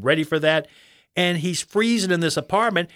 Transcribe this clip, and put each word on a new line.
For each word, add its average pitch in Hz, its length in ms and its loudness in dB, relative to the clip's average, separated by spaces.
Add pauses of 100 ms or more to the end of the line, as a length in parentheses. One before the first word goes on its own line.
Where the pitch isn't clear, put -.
ready 156 200 2
for 156 160 -2
that. 156 280 0 (480)
And 175 220 0
he's 165 220 -4
freezing 214 520 0
in 170 80 2
this 165 160 0
apartment, 185 580 -2